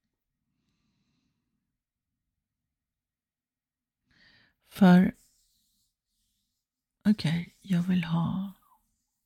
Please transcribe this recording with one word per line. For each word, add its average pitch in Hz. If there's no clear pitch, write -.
För, 180
okej, 170
jag 175
vill 180
ha, 170